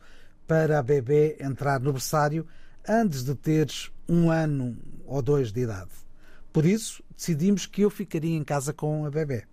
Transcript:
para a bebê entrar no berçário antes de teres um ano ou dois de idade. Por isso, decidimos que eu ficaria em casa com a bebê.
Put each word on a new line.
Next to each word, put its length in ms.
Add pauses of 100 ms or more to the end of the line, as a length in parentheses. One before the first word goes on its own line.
(480)
para 320
a 40
bebê 560
entrar 400
no 120
berçário 560 (400)
antes 360
de 100
teres 560 (180)
um 220
ano 480 (300)
ou 120
dois 320
de 100
idade. 280 (640)
Por 120
isso, 380 (140)
decidimos 480
que 160
eu 80
ficaria 480
em 60
casa 300
com 340
a 20
bebê. 440